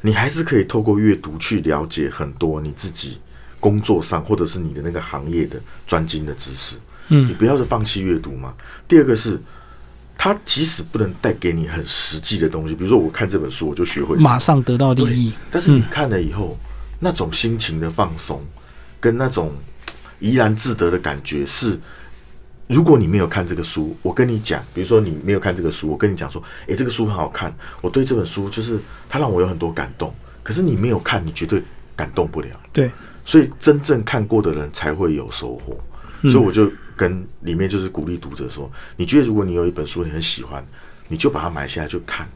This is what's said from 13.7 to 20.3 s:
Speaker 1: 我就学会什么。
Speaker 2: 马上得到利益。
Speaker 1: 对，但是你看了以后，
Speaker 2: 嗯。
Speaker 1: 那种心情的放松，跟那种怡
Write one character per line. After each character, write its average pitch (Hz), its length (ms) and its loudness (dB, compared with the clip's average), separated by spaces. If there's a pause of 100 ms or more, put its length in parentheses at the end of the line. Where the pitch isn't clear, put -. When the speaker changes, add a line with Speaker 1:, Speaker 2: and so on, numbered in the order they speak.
Speaker 1:
我 71 40 -4
就 82 100 0
学 - 180 -4
会 - 140 0
什 165 60 8
么。 143 60 10
Speaker 2:
马 123 100 6
上 139 240 4
得 123 140 0
到 131 160 4
利 127 120 4
益。 120 260 2
Speaker 1:
对， 107 60 -8 (160)
但 170 100 0
是 156 100 8
你 123 180 8
看 147 200 0
了 95 100 2
以 78 120 -2
后， 92 280 -4
Speaker 2:
嗯。 - 60 -12 (340)
Speaker 1:
那 180 100 2
种 160 220 -2
心 117 260 0
情 80 220 -2
的 82 100 -2
放 90 280 0
松， - 220 -8 (600)
跟 117 160 4
那 127 120 2
种 80 220 -2 (680)
怡 110 160 0